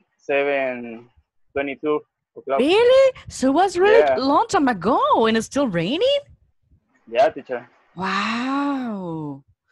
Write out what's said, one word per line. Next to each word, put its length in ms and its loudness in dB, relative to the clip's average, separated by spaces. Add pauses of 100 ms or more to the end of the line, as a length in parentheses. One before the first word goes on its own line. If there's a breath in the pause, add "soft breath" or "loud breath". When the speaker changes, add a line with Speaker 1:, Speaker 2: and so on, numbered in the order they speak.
(160)
Speaker 1:
seven 920 -4 (440)
twenty-two 480 -4 (360)
o'clock. 220 -4
Speaker 2:
Really? 540 4 (160 loud breath)
So 220 -4
it 40 0
was 240 0
really 220 6
Speaker 1:
Yeah. 180 2
Speaker 2:
long 300 0
time 200 0
ago 580 2
and 100 2
it's 100 -2
still 220 -2
raining? 540 -2 (840)
Speaker 1:
Yeah, 220 2
teacher. 400 -10 (800)
Speaker 2:
Wow. 960 -6 (280 loud breath)